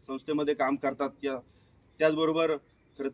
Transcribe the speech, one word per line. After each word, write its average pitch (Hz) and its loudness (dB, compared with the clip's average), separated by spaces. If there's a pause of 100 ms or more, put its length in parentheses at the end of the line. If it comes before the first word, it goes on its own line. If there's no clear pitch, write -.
संस्थेमध्ये 147 -2
काम 139 0
करतात. 143 -2 (140)
या, 135 -2 (640)
त्याचबरोबर 156 2 (420)
खरं 135 -4